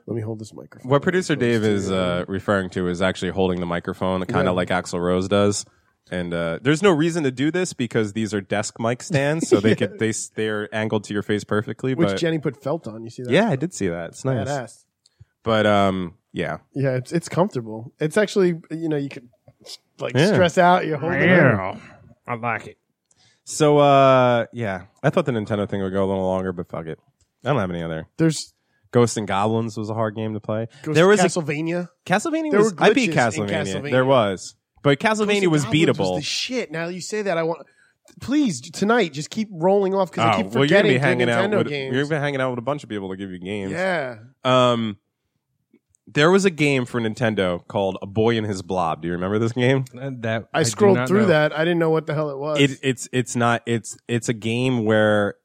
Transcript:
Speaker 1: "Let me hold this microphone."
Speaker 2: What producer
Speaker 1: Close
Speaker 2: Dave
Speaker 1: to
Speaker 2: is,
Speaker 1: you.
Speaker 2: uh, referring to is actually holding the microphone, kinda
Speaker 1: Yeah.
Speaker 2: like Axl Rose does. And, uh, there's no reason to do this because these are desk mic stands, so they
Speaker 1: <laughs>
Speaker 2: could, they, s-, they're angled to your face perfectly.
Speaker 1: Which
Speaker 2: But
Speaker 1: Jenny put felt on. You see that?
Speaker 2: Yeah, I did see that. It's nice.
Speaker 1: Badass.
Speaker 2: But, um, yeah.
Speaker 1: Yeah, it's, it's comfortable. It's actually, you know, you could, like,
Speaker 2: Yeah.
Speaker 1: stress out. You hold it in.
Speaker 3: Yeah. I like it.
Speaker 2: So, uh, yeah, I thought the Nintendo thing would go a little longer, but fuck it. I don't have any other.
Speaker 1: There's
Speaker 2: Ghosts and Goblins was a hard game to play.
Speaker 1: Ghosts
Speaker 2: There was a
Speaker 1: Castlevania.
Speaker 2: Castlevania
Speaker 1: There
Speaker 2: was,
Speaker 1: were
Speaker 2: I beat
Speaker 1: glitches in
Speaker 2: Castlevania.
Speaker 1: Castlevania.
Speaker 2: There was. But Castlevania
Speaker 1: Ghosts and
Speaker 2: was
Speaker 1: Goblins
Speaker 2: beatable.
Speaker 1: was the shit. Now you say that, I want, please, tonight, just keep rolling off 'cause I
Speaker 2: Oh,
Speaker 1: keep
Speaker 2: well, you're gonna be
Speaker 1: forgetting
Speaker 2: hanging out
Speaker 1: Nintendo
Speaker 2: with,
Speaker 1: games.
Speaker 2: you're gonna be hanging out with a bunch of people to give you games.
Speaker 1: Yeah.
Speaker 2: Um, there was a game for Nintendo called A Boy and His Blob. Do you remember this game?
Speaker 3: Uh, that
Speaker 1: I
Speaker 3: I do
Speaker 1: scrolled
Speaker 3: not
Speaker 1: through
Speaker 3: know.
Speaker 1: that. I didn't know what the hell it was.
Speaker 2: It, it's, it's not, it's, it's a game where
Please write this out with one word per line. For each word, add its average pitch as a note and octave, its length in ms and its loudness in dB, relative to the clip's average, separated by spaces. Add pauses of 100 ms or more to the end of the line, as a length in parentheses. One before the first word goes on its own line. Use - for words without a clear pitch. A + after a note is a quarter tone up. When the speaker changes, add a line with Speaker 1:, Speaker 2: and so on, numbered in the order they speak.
Speaker 1:
"Let A2 80 -6
me A2+ 80 -4
hold A2 160 -8
this A2 160 -16
microphone." - 360 -18
Speaker 2:
What C#3 120 4
producer F3+ 320 0
Speaker 1:
Close C#3 140 -2
Speaker 2:
Dave A#2 140 2
Speaker 1:
to A2 60 2
Speaker 2:
is, G2 200 0
Speaker 1:
you. F#2+ 80 -2
Speaker 2:
uh, F2+ 320 0
referring F#2+ 420 -2
to F#2 180 -2
is F2 140 -2
actually F#2 300 -2
holding F2+ 260 0
the F2 80 -4
microphone, F#2 600 -4
kinda F#2 180 0
Speaker 1:
Yeah. F#2 60 2
Speaker 2:
like F2+ 180 0
Axl F2+ 340 -2
Rose F2+ 260 0
does. G2+ 360 2 (460)
And, F2 240 -6
uh, E2+ 280 -4
there's D3 200 0
no G3+ 80 6
reason E3 340 0
to C3 60 2
do C3 200 -2
this F3+ 220 -4
because A2 400 -2
these G#2+ 220 -4
are G2+ 60 -2
desk G#2 380 -6
mic A#2+ 240 -4
stands, D3 460 -2
so A2 120 4
they G#2+ 140 2
Speaker 1:
<laughs> - 20 0
Speaker 2:
could, G#2 220 -4
they, A2 120 0
s-, - 240 -6
they're G#2+ 400 -4
angled A2 300 -2
to - 100 -10
your G2+ 80 -2
face G#2 200 -2
perfectly. A#2 520 -4
Speaker 1:
Which E3 160 2
Speaker 2:
But G2 80 -2
Speaker 1:
Jenny E3 200 -2
put C#3 240 -6
felt D#3 240 -6
on. A2+ 160 -12
You A2+ 80 -14
see B2+ 120 -16
that? A#2+ 100 -2
Speaker 2:
Yeah, G3+ 160 4
I D3 80 0
did D#3+ 180 -6
see G2 140 -2
that. E2+ 220 -6
It's - 140 -20
nice. C3 220 -2
Speaker 1:
Badass. C3 380 -8 (580)
Speaker 2:
But, A2 240 2
um, F#2+ 480 2 (180)
yeah. D#2+ 260 -6 (160)
Speaker 1:
Yeah, C3 220 -2
it's, B2+ 160 -8
it's E3+ 160 -4
comfortable. A#2 720 -4
It's D3+ 180 -4
actually, F#3 440 0 (100)
you D#3+ 180 -6
know, D3+ 80 -2
you C#3 120 -4
could, B2 200 -16 (720)
like, B2+ 140 -8
Speaker 2:
Yeah. E3+ 180 4
Speaker 1:
stress F3+ 260 4
out. F3 280 4
You D#3 100 -4
hold D#3+ 180 -4
it - 80 0
in. E3 60 4
Speaker 3:
Yeah. A#2 480 4 (520)
I A#2+ 60 -4
like A2+ 340 -6
it. - 100 -20 (680)
Speaker 2:
So, D3 340 4
uh, C3 760 6
yeah, G2 300 -6 (200)
I D3 80 4
thought F3 160 0
the C#3 60 -2
Nintendo G#2 360 -2
thing G2 140 -4
would F#2+ 100 -2
go G2 120 0
a - 40 0
little F#2+ 160 -2
longer, F#2 280 -2
but F2 160 -8
fuck D#2+ 180 -10
it. D#2 120 -10 (460)
I A#2+ 40 -2
don't C#3+ 100 0
have F#2 120 -2
any E2+ 120 -6
other. E2 240 -8 (100)
Speaker 1:
There's - 380 -2 (380)
Speaker 2:
Ghosts A#2+ 240 2
and G#2+ 100 -4
Goblins A2 500 0
was G#2+ 140 -8
a A2 40 -4
hard A2 200 -4
game A2 200 -6
to G#2 60 -8
play. A2 280 -6 (140)
Speaker 1:
Ghosts D#3 140 -6
Speaker 2:
There F3 120 6
was G#3 120 6
a F3+ 60 6
Speaker 1:
Castlevania. E3 640 -4 (180)
Speaker 2:
Castlevania D#4 460 -2
Speaker 1:
There G#3 80 2
Speaker 2:
was, G#3+ 140 0
Speaker 1:
were C#3+ 80 -2
Speaker 2:
I G#3 100 6
beat A3 180 2
Speaker 1:
glitches A#2 280 0
in G#2 80 -4
Speaker 2:
Castlevania. G2 180 -4 (180)
Speaker 1:
Castlevania. C#3+ 80 -8
Speaker 2:
There C3 140 2
was. A2 500 0 (300)
But C#3+ 160 4
Castlevania G#3+ 260 2
Speaker 1:
Ghosts G3+ 160 2
and F3+ 100 4
Speaker 2:
was D3 120 2
Speaker 1:
Goblins D3 220 2
Speaker 2:
beatable. B2+ 120 2 (160)
Speaker 1:
was F2+ 60 -2
the - 20 -8
shit. - 480 -6
Now E3 180 -6
you F3+ 120 -10
say G#3+ 220 -6
that, F#3+ 140 -2
I E3 60 0
want, E3 240 -4 (540)
please, A#3 400 0
tonight, G3 520 0
just C#3+ 180 -10
keep A3 200 -4
rolling F#3+ 440 2
off G3 180 0
'cause A2+ 120 0
I A2+ 100 4
Speaker 2:
Oh, - 20 2
Speaker 1:
keep F#2+ 160 0
Speaker 2:
well, C3 120 4
you're D3 40 2 (100)
gonna G#3 100 6
be B2 100 4
Speaker 1:
forgetting - 20 2
Speaker 2:
hanging B2 300 2
out D3+ 200 0
Speaker 1:
Nintendo G#3 80 2
Speaker 2:
with, D#3+ 100 0
Speaker 1:
games. C3+ 260 -6
Speaker 2:
you're C#3 100 0
gonna D3 160 -2
be - 40 -
hanging C#3 160 -2
out C3 100 0
with B2 100 -6
a - 20 -12
bunch C#3+ 220 -4
of A#2 40 -20
people G2+ 220 -6
to F#2+ 60 -8
give F#2+ 140 -8
you F2+ 100 -10
games. F#2+ 320 -6
Speaker 1:
Yeah. E3 460 -4 (260)
Speaker 2:
Um, A#2+ 540 2 (1080)
there D3 240 4
was F#3+ 140 4
a G3 60 4
game C#3+ 340 2
for A#2+ 160 -4
Nintendo G#2+ 680 -2
called G2 340 -2
A G2 40 -10
Boy A2 300 2
and G#2+ 100 -2
His F#2+ 160 -4
Blob. E2+ 400 -2
Do E2 60 -4
you F2 60 -2
remember F#2 240 -2
this A2+ 140 0
game? B2+ 320 2 (140)
Speaker 3:
Uh, C3+ 120 -10 (100)
that A2 320 -4
Speaker 1:
I D3 80 0
Speaker 3:
I - 40 2
do A#2 60 0
Speaker 1:
scrolled G3 260 6
Speaker 3:
not B2+ 120 0
Speaker 1:
through G3+ 140 4
Speaker 3:
know. G#3 60 4
Speaker 1:
that. D3+ 280 2
I D3+ 80 -4
didn't E3+ 140 0
know E3 120 2
what D#3 160 0
the D#3 80 -4
hell D3+ 160 -4
it C3+ 80 -10
was. D3 220 -4
Speaker 2:
It, C3+ 220 4
it's, C3 300 -2
it's B2+ 240 -2
not, A#2+ 300 2
it's, A#2 300 -4 (120)
it's A#2 200 -2
a B2+ 60 -2
game A#2 500 -2
where G#2+ 600 2